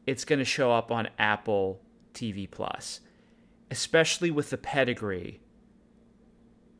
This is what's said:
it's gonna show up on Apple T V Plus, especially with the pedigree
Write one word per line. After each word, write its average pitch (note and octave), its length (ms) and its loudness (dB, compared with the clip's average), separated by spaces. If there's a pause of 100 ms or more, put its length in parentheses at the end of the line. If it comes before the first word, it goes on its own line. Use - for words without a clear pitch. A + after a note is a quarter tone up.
it's - 180 -2
gonna C#3+ 180 2
show B2+ 300 2
up A2+ 180 4
on A2+ 280 -2
Apple G2+ 640 0 (320)
T A2+ 180 -6
V G2 140 -8
Plus, - 540 -8 (680)
especially E3 600 2
with D3 180 0
the - 80 -4
pedigree A2+ 840 -2 (1400)